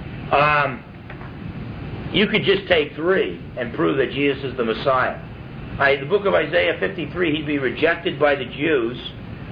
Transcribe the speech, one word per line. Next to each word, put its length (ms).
um, 520
you 160
could 160
just 240
take 280
three 440
and 180
prove 220
that 140
Jesus 320
is 140
the 80
Messiah. 560
I, 180
the 80
book 200
of 80
Isaiah 460
fifty-three, 560
he'd 120
be 120
rejected 600
by 160
the 100
Jews. 540